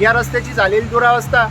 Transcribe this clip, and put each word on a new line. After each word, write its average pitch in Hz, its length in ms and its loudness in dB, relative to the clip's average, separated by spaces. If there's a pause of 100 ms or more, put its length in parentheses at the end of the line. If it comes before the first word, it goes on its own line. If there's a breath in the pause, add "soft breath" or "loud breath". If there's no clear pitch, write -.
या 220 120 4
रस्त्याची 240 400 -4
झालेली 214 340 0
दुरावस्था 240 640 0